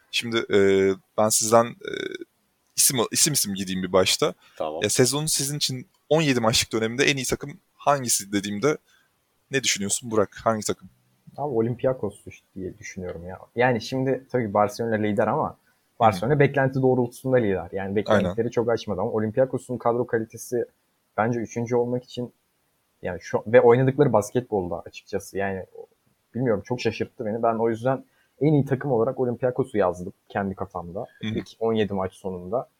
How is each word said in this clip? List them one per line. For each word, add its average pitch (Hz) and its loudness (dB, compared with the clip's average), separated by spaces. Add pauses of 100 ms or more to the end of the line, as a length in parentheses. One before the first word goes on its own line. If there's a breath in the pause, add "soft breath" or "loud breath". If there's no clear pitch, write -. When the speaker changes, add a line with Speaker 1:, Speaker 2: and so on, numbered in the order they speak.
(120)
Speaker 1:
Şimdi, 113 -2
e, 101 6 (580)
ben 107 2
sizden, 113 4
e, - -12 (840)
isim, - 2 (140)
isim 147 2
isim 104 -2
gideyim 92 -4
bir 92 -4
başta. 98 2 (240 soft breath)
Speaker 2:
Tamam. 78 -4
Speaker 1:
E, 104 0
sezonun 131 2
sizin 147 -2
için 131 -4 (220)
on 156 4
yedi 135 2
maçlık 113 0
döneminde 113 0
en 143 2
iyi 127 -6
takım - -6 (160)
hangisi 123 0
dediğimde 104 -2 (720)
ne 135 -2
düşünüyorsun 107 -4
Burak? 107 0
Hangi 110 0
takım? 92 -6 (480)
Speaker 3:
Abi 139 -6
Olympiakos 113 -2
düş-, - -20 (140)
diye 92 -10
düşünüyorum 87 -12
ya. 92 -14 (160)
Yani 120 2
şimdi 131 -2
tabii 113 -2
Barcelona 104 2
lider 104 0
ama 120 -2 (420)
Barcelona 113 2
Speaker 1:
Hı - 4
hı. 143 0
Speaker 3:
beklenti 135 2
doğrultusunda 127 2
lider. 95 0
Yani 98 -4
beklentileri 101 2
Speaker 1:
Aynen. 117 0
Speaker 3:
çok 117 0
aşmadı 107 -2
ama 113 -2
Olympiakos'un 120 -2
kadro 120 0
kalitesi 113 -4 (520)
bence 120 0
üçüncü 117 -4
olmak 123 0
için - -10 (680)
yani 90 -6
şu, - -4
ve 120 8
oynadıkları 131 6
basketbolda 101 0
açıkçası - -10
yani 95 -4 (680)
bilmiyorum 113 0
çok 123 -6
şaşırttı 113 -4
beni. 113 -2
Ben 113 2
o 113 0
yüzden 120 -2 (360)
en 151 4
iyi 143 4
takım 135 -2
olarak 123 0
Olympiakos'u 123 -2
yazdım 90 0 (160)
kendi 98 -4
kafamda. 87 -10
Speaker 1:
Hı - -10
hı. 110 -4
Speaker 3:
İlk - -6 (120)
on 113 0
yedi 104 0
maç 95 -4
sonunda. 92 -8 (100)